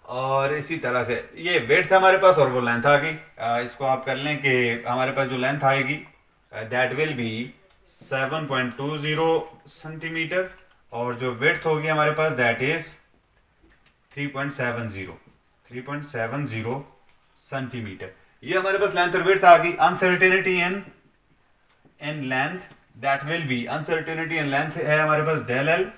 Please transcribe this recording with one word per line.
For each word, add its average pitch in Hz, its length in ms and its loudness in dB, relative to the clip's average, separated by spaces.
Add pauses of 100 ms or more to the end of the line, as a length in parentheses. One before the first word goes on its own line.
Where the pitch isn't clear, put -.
और 135 480 0
इसी 151 240 -6
तरह 123 260 -2
से 110 320 -4
ये 170 240 0
width 165 320 2
है 190 60 8
हमारे 190 200 8
पास 185 200 8
और 135 120 6
वो 127 120 0
length 117 220 0
आ 143 140 6
गई। 156 180 0 (240)
अ, 117 200 0
इसको 123 260 -6
आप 131 200 0
कर 135 100 -2
लें 143 220 -4
कि 123 500 0
हमारे 127 240 0
पास 135 160 -2
जो 127 100 -4
लेंथ 139 240 -2
आएगी, 135 460 0 (460)
अ, 110 100 -8
that 127 320 -2
will 156 200 -2
be 117 300 -4 (680)
seven 135 380 -4
point 127 300 -4
two 147 240 -4
zero 160 360 2 (260)
centimeter 160 840 -6 (440)
और 120 220 -4
जो 123 160 -4
width 127 340 0
होगी 156 220 0
हमारे 151 240 2
पास 156 220 0
that 120 280 0
is 156 220 -2 (1300)
three 143 160 -6
point 139 200 -6
seven 117 300 -4
zero, 95 300 -10 (560)
three 123 200 -14
point 147 140 -8 (120)
seven 120 320 -4
zero 113 340 -6 (560)
सेंटीमीटर। 113 760 -10 (320)
ये 180 140 -2
हमारे 196 200 0
पास 196 180 0
लेंथ - 180 2
और 185 100 0
विड्थ 190 220 4
आ 170 120 12
गई। 170 160 0
Uncertainty 185 840 2
in, 180 160 0 (1300)
in 151 260 -6
length 143 320 -2 (420)
that 139 220 0
will 165 220 -4
be, 123 120 -2 (180)
uncertainty 160 600 -4
in 143 140 -2
length 151 240 -2
है 151 220 2
हमारे 151 240 2
पास 151 160 0
del 123 300 -2
L 180 160 2 (120)